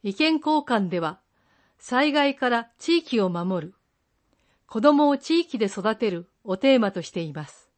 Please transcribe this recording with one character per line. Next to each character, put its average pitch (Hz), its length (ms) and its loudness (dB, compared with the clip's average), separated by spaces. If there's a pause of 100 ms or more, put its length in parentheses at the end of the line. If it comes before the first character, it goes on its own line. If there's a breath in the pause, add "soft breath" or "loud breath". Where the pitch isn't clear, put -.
意 202 120 -6
見 320 220 2
交 311 200 0
換 226 320 0
で 175 100 -2
は、 165 200 -6 (580)
災 277 340 0
害 285 240 2
か 254 140 -2
ら 233 300 -2
地 339 180 0
域 254 220 -2
を 185 100 2
守 175 380 -4
る、 185 80 -20 (920)
子 220 140 -6
供 294 280 6
を 277 80 2
地 330 240 0
域 339 180 -6
で 214 80 0
育 208 280 -4
て 220 140 -2
る 175 200 -8 (140)
を 190 140 -4
テ 269 180 4
ー 247 40 4
マ 202 120 0
と 180 100 -8
し - 100 -12
て 175 100 -6
い 156 120 -8
ま 147 140 -12
す。 - 300 -20